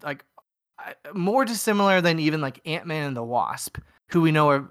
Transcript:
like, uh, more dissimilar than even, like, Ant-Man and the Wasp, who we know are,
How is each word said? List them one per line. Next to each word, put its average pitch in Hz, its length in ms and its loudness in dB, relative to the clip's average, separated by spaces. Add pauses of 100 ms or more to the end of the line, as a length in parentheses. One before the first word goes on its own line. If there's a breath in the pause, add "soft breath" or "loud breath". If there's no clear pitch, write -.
like, 143 240 -10 (580)
uh, - 100 -14 (200)
more 202 320 2
dissimilar 202 560 2
than 170 160 2
even, 156 240 0
like, 135 240 -6
Ant-Man 156 440 -6
and 135 60 -6
the 117 80 -6
Wasp, 117 540 -4 (320 soft breath)
who 170 120 2
we 160 100 6
know 151 180 4
are, 139 220 2